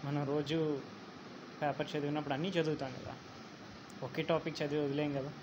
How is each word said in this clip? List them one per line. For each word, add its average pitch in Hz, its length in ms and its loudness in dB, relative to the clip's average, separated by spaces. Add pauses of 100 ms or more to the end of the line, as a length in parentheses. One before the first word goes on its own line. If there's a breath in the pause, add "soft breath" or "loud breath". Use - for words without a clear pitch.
మనం 143 200 2
రోజు 147 560 4 (800)
పేపర్ 143 300 2
చదివినప్పుడు 147 420 0
అన్నీ 160 160 2
చదువుతాం 156 520 2
కదా, - 140 -8 (880)
ఒకే 131 180 -2
టాపిక్ 160 400 2
చదివి 147 240 2
వదిలేం 143 280 2
కదా. 143 180 0 (120)